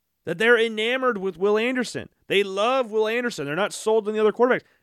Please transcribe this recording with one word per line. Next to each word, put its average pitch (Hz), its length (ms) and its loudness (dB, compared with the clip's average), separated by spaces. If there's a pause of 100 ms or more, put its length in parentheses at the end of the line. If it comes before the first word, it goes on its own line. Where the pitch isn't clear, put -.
(240)
That 170 140 -6
they're 233 180 4
enamored 233 640 0
with 185 180 -6
Will 208 220 2
Anderson. 240 500 -4 (200)
They 196 160 2
love 214 480 -2
Will 214 160 0
Anderson. 233 360 -4
They're 143 120 -4
not 185 160 -2
sold 220 340 0
on 214 80 -4
the 214 60 0
other 214 100 4
quarterbacks. 233 320 2 (200)